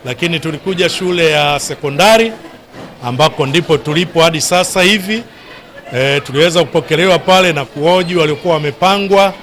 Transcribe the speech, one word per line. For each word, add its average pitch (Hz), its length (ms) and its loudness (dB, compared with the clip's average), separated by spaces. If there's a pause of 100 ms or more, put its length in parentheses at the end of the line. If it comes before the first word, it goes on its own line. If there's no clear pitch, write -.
Lakini 156 360 -4
tulikuja 170 480 -4
shule 175 420 0
ya 147 300 0
sekondari 196 720 0 (720)
ambako 135 420 0
ndipo 156 320 0
tulipo 156 440 -2
hadi 160 180 2
sasa 180 420 0
hivi. 208 400 0 (720)
E, 139 260 0
tuliweza 160 440 0
kupokelewa 165 540 0
pale 185 340 2
na 143 120 -4
kuhoji 175 520 0
waliokuwa 156 380 0
wamepangwa 190 760 2 (100)